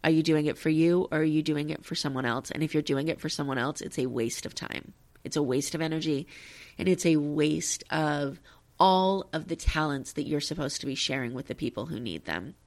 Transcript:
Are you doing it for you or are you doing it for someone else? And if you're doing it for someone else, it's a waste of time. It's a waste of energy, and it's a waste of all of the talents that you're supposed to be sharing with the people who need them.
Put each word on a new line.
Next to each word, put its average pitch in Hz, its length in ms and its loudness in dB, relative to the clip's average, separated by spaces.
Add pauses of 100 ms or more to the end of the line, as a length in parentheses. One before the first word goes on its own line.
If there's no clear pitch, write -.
Are 160 60 4
you 160 140 6
doing 151 240 4
it 143 100 0
for - 140 0
you 170 420 4
or 156 60 0
are 156 40 2
you 156 200 2
doing 151 260 -2
it - 160 -8
for - 100 -8
someone 131 300 -2
else? 117 260 -2
And 147 120 -2
if 156 100 -2
you're 151 100 2
doing 139 260 0
it - 120 -4
for 156 80 -6
someone 139 300 -2
else, 135 240 -2
it's - 160 -8
a 131 80 0
waste 120 400 -4
of - 80 -10
time. - 400 -10 (300)
It's - 120 -6
a 151 60 2
waste 135 320 0
of 160 80 -2
energy, 156 440 -2 (520)
and 175 100 0
it's 180 160 2
a 165 120 6
waste 151 760 0
of 147 500 0 (400)
all 190 540 6
of 160 140 -6
the 165 80 -2
talents 147 580 -2
that 147 120 -4
you're 147 140 0
supposed 143 400 -4
to - 60 -8
be 135 80 -2
sharing 131 400 -2
with 127 140 -8
the - 60 -6
people - 300 -4
who 160 160 -8
need 87 240 -6
them. 90 300 -6 (120)